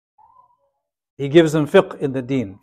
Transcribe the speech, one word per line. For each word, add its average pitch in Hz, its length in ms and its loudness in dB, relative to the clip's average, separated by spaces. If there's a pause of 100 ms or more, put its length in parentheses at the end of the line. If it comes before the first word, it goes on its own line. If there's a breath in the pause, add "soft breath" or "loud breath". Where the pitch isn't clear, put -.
(1200)
he 139 80 -6
gives 156 240 4
them 151 140 0
fiqh 190 340 0
in 139 120 -4
the 131 100 -6
deen. 120 400 -6